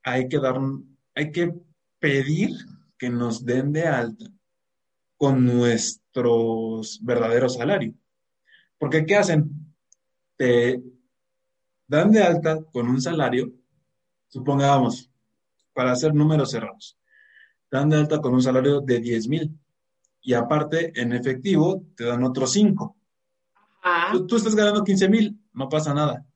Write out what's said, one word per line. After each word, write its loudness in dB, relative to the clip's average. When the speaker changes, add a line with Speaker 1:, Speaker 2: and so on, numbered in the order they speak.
Speaker 1:
hay -2
que -2
dar 0
un, -6
hay -6
que -4
pedir 0
que -6
nos -4
den -2
de -2
alta -4
con 2
nuestros 0
verdaderos 0
salarios. -2
Porque, 0
¿qué 2
hacen? 0
Te 2
dan 2
de 8
alta 0
con -4
un 0
salario, -2
supongamos, 0
para -2
hacer 0
números 2
cerrados, -12
dan 0
de 4
alta 0
con -2
un 4
salario 2
de 0
diez -4
mil -4
y -2
aparte, -2
en -2
efectivo, 0
te -12
dan -2
otros -2
cinco. 0
Speaker 2:
Ajá. 0
Speaker 1:
Tú, 0
tú 0
estás 0
ganando 2
quince 2
mil, 2
no -6
pasa -2
nada. -2